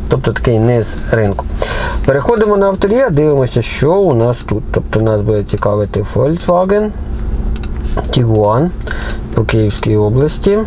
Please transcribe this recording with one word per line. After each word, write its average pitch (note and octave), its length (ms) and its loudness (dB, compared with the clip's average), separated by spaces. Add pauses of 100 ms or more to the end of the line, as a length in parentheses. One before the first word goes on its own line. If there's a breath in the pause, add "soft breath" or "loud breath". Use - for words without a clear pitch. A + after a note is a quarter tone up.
Тобто A#2 240 0
такий A#2 260 2
низ A#2 280 2 (240)
ринку. G#2 340 0 (600 loud breath)
Переходимо G#3 520 2
на G3 100 2
авторія, G#3 420 0
дивимося, C#3 520 2
що D3 320 0
у F#3+ 200 4
нас A#2+ 240 2
тут. - 340 -4
Тобто A2 300 0
нас A2 200 2
буде G#2 220 0
цікавити G#2 600 -2 (100)
Volkswagen F3+ 720 2 (1200)
Tiguan A2+ 600 2 (640 loud breath)
по A2+ 100 0
Київській G#2+ 540 0
області. C3+ 680 2